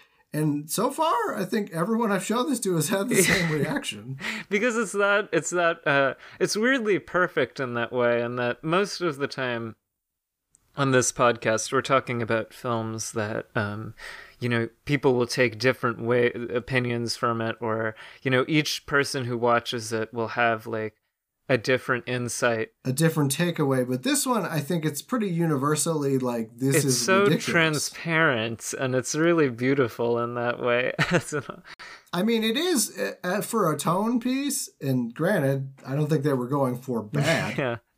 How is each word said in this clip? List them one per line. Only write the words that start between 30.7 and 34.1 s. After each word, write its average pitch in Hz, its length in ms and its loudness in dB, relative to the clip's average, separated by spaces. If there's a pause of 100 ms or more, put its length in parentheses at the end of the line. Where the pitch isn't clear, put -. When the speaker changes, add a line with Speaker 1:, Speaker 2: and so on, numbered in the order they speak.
Speaker 2:
<laughs> - 40 -4
I 165 220 2 (100)
don't 143 160 -4
know. - 140 -16 (500)
Speaker 1:
I 175 120 -2
mean, 226 200 2
it 226 140 0
is, 294 420 0
uh, 98 140 -4 (100)
uh, 185 180 -2
for 185 300 0
a 143 60 0
tone 208 420 0